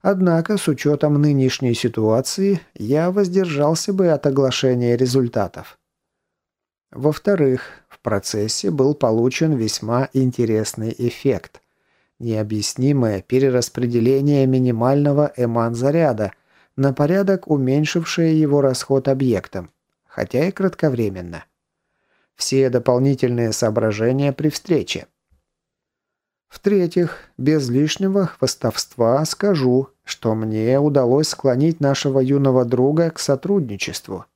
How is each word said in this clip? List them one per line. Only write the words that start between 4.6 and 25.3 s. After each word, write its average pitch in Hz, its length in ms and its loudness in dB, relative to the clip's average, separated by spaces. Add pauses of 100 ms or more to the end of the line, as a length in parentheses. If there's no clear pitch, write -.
результатов. 123 840 -2 (1120)
Во-вторых, 147 720 0 (260)
в - 120 -20
процессе 107 680 -4
был 147 240 2
получен 131 600 0
весьма 117 580 -2
интересный 113 840 -2
эффект. - 640 -4 (580)
Необъяснимое 110 1040 -2
перераспределение 131 1200 2
минимального 131 920 2
эман-заряда, 117 960 0 (440)
на 135 180 0
порядок 185 540 0
уменьшившее 156 920 0
его 143 220 2
расход 135 440 0
объектом, 117 640 -2 (360)
хотя - 400 -2
и 190 40 0
кратковременно. 113 960 -4 (920)
Все 131 340 0
дополнительные 123 840 0
соображения 113 800 0
при 151 160 -2
встрече. - 580 -4 (1400)